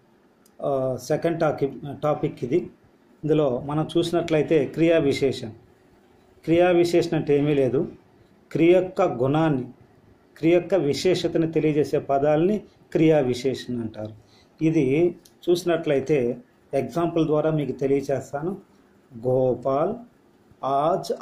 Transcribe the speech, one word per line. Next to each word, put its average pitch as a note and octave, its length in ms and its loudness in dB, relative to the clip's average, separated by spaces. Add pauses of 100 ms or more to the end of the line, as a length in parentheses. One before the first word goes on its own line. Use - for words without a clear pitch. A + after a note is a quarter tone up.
(680)
uh, C3 280 -2
సెకండ్ D#3 440 -4
టాకి-, C#3+ 340 -2 (300)
టాపిక్ D3+ 400 -4
ఇది. C3 140 -2 (680)
ఇందులో D3 420 0
మనం D3 220 -2 (100)
చూసినట్లయితే D#3+ 680 2
క్రియా E3 320 2
విశేషం. B2+ 560 0 (920)
క్రియా E3+ 240 4
విశేషం E3+ 480 2
అంటే C#3+ 200 2
ఏమీ D3 160 2
లేదు, C3+ 340 0 (640)
క్రియ E3+ 200 4
యొక్క F#3 300 2
గుణాన్ని, C#3+ 600 0 (760)
క్రియ E3 160 2
యొక్క E3+ 220 2
విశేషతని E3 760 0
తెలియజేసే D3+ 480 0
పదాలని D3+ 580 2 (340)
క్రియా D#3+ 280 4
విశేషణ B2 600 -2
అంటారు. G#2+ 320 -10 (500)
ఇది D#3+ 520 2 (340)
చూసినట్లయితే D3+ 880 0 (360)
ఎగ్జాంపుల్ D#3+ 520 -2
ద్వారా D3+ 260 0
మీకు D3 200 -2
తెలియచేస్తాను. C#3 880 -4 (680)
గోపాల్ C3+ 680 0 (720)
ఆజ్ D3 560 0